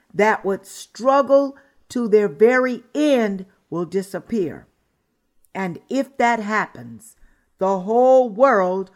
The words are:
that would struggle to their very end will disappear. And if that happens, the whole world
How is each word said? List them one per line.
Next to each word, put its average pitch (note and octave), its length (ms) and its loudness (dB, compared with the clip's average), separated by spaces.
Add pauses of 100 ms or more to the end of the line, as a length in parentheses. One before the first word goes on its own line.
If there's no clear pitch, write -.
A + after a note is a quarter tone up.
(140)
that G#3 300 0
would F#3+ 220 -6
struggle C4+ 920 0 (340)
to A#3+ 180 -4
their G#3 200 4
very B3 560 0 (120)
end A#3 500 0 (240)
will E3+ 160 -4
disappear. F3+ 800 -6 (840)
And F#3 260 -8 (100)
if C4+ 280 -6
that A#3 220 0
happens, E3 760 -8 (420)
the F#3+ 240 -2
whole B3 480 4
world F#3+ 680 0